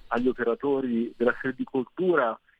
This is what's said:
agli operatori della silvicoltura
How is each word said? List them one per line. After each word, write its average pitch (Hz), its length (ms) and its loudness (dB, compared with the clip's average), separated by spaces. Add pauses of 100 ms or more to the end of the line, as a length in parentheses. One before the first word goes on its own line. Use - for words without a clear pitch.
agli 120 180 0
operatori 120 920 0
della 120 240 2
silvicoltura 131 960 0 (240)